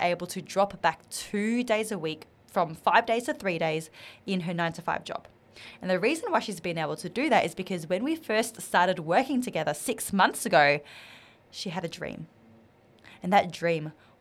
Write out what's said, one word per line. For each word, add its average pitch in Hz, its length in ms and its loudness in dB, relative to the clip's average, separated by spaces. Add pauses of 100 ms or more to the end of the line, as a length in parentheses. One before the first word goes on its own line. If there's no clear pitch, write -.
able 175 240 0
to 185 160 -8
drop 196 400 0
back - 260 0
two 226 560 -2
days 220 260 0
a 196 80 -4
week 156 280 -6 (200)
from 165 280 -2
five 208 320 4
days 240 180 0
to 302 80 -2
three 196 240 -2
days 160 320 -2 (380)
in 190 140 0
her 175 120 -4
nine-to-five 165 500 -2
job. - 260 -10 (520)
And 185 100 -4
the 185 80 4
reason 320 320 0
why 247 100 4
she's 190 200 -6
been 170 160 -4
able 156 200 -2
to 180 120 -10
do 269 220 -2
that 214 160 6
is 165 80 -6
because 185 340 -6
when 190 160 0
we 320 120 0
first - 440 -2
started 180 380 2
working 247 420 0
together 160 320 -2
six - 400 -4
months 202 320 2
ago, 147 360 6 (720)
she - 200 -10
had 170 160 -6
a - 20 -10
dream. - 380 -10 (960)
And 180 100 0
that 180 180 6
dream 160 420 -2 (280)